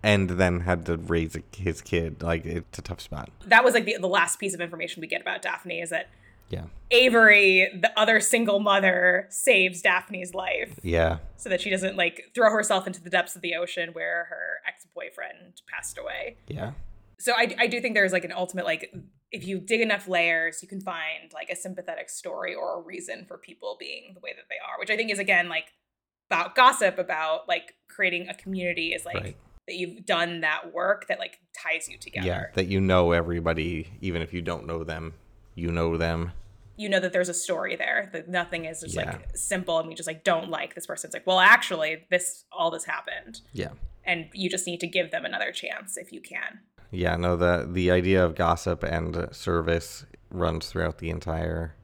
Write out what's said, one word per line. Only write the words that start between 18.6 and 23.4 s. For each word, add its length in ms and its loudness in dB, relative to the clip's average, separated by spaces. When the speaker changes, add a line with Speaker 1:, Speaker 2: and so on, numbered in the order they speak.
Speaker 2:
like, 280 -4
if 160 -10
you 120 -4
dig 220 0
enough 260 0
layers, 540 2
you 60 -20
can 140 -10
find, 520 -8
like, 160 -12
a 60 -6
sympathetic 540 -10
story 440 -8
or 260 -6
a 20 -12
reason 440 -12
for 120 -18
people 420 -12